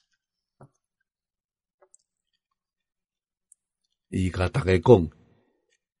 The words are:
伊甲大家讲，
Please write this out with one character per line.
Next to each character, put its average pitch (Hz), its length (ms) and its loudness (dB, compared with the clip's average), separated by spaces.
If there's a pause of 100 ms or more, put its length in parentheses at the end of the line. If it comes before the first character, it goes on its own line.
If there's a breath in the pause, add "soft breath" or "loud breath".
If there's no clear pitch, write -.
(4000)
伊 92 160 -4
甲 90 200 -6
大 - 160 -6
家 92 140 0
讲， 90 300 4 (920)